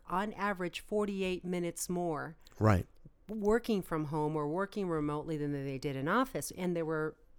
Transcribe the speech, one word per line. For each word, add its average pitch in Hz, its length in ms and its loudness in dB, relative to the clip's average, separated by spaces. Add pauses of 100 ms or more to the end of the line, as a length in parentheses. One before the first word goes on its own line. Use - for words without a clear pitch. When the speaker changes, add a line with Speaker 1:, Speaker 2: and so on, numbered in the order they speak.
Speaker 1:
on 202 240 0
average 185 460 -2
forty-eight 196 640 -2
minutes 175 440 -2
more 165 480 -2 (200)
Speaker 2:
Right. 104 300 6 (420)
Speaker 1:
working 214 540 2
from 156 220 -2
home 151 320 0
or 147 100 0
working 190 400 -2
remotely 151 500 -2
than 147 140 -2
they 139 260 -4
did 139 200 -4
in 135 100 -2
office. 208 500 0
And 180 180 -2
they 165 80 0
were 156 320 -2 (240)